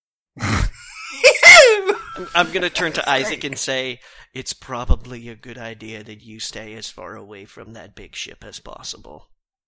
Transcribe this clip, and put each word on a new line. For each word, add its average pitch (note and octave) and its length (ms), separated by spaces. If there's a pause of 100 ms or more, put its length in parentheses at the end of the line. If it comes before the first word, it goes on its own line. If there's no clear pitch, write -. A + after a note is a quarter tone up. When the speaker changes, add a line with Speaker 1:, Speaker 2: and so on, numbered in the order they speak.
(140)
Speaker 1:
<laughs> - 280
Speaker 2:
I'm, - 1900
I'm E3+ 160
gonna F3+ 180
turn E3 240
to D3+ 160
Isaac C#3+ 340
and C#3 140
say, C3 420 (340)
"It's B2+ 200
probably A#2+ 760
a A2+ 60
good A#2 220
idea A2 460
that G#2+ 180
you A2+ 180
stay A2 340
as A2 160
far F#2 260
away G#2 300
from A2 280
that G2+ 220
big F#2+ 200
ship - 280
as G#2 160
possible." - 680 (380)